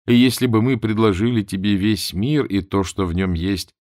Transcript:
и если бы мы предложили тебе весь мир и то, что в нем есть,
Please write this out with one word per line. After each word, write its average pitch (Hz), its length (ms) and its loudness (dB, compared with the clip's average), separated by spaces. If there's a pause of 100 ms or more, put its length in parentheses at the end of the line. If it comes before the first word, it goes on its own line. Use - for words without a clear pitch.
и 120 80 4
если 127 320 4
бы 110 160 2
мы 127 160 0
предложили 110 640 0
тебе 98 340 -2
весь 98 380 -2
мир 131 320 -2
и 98 160 -2
то, 98 200 -2
что 95 220 -4
в 85 80 -2
нем 92 220 -2
есть, 90 400 -4 (160)